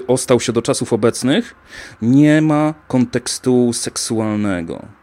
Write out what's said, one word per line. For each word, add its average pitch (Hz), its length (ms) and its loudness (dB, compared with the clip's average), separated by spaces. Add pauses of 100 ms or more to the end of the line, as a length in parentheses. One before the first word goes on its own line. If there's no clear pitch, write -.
ostał 123 320 2
się 120 140 -4
do 113 80 0
czasów 123 320 -2
obecnych, 120 640 -2 (460)
nie 147 400 4
ma 151 320 0 (140)
kontekstu 123 840 0
seksualnego. 104 1120 -4 (180)